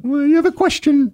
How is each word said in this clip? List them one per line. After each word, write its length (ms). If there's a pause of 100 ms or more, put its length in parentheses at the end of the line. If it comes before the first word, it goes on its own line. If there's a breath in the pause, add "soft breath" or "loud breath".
Well, 220
you 100
have 100
a 60
question. 640